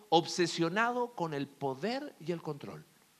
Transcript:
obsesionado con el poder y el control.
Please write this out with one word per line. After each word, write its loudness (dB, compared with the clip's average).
obsesionado 2
con -2
el -2
poder -4
y -4
el -4
control. -8